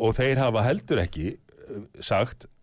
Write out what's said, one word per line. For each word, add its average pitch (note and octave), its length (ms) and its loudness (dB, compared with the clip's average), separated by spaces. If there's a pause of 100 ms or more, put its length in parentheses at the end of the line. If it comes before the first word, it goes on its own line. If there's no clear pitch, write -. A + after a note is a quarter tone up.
og A2+ 100 2
þeir C3 240 2
hafa A2+ 240 2
heldur C#3 380 0
ekki, E2+ 240 -4 (100)
eh, - 460 -16 (180)
sagt - 460 -2 (160)